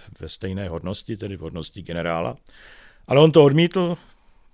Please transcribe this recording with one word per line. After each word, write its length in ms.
ve 100
stejné 400
hodnosti, 480
tedy 180
v 40
hodnosti 420
generála. 560
Ale 120
on 120
to 120
odmítl, 540